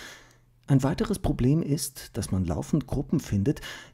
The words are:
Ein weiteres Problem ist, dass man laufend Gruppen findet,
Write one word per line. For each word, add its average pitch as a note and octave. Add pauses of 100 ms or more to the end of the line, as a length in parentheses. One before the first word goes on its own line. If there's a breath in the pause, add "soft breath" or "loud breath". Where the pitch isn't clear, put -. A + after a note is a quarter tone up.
(680 loud breath)
Ein C3+
weiteres F#3
Problem C#3+
ist, -
dass -
man F#2+
laufend A#2
Gruppen C#3+
findet, - (320 loud breath)